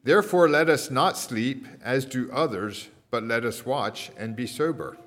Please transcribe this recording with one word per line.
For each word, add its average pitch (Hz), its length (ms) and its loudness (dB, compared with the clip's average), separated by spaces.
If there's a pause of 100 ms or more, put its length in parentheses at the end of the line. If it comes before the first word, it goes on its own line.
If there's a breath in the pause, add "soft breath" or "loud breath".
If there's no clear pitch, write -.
Therefore 170 460 6
let 160 200 4
us 147 200 2
not 143 280 2
sleep 127 500 -4 (160 loud breath)
as 131 220 0
do 127 260 -6
others, 107 580 -4 (220)
but 113 120 -4
let 117 220 -2
us 113 200 -6
watch 123 520 -4
and 113 180 -8
be 117 120 -6
sober. 151 600 -4